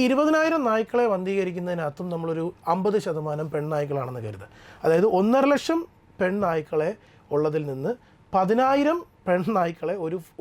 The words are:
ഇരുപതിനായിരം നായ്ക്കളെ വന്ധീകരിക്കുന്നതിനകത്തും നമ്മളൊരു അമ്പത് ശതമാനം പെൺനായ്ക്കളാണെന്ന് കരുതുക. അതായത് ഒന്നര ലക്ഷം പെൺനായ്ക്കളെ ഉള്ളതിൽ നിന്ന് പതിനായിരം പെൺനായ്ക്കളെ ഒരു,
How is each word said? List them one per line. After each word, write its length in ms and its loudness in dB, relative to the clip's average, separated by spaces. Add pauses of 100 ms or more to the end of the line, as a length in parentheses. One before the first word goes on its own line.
ഇരുപതിനായിരം 640 2
നായ്ക്കളെ 340 2 (100)
വന്ധീകരിക്കുന്നതിനകത്തും 1000 -2
നമ്മളൊരു 320 -4 (280)
അമ്പത് 320 0
ശതമാനം 480 -4
പെൺനായ്ക്കളാണെന്ന് 720 -4
കരുതുക. 220 -12 (360)
അതായത് 240 4 (120)
ഒന്നര 320 4
ലക്ഷം 280 0 (400)
പെൺനായ്ക്കളെ 680 -2 (460)
ഉള്ളതിൽ 340 0
നിന്ന് 220 -4 (420)
പതിനായിരം 640 2 (280)
പെൺനായ്ക്കളെ 680 0 (100)
ഒരു, 140 -4 (220)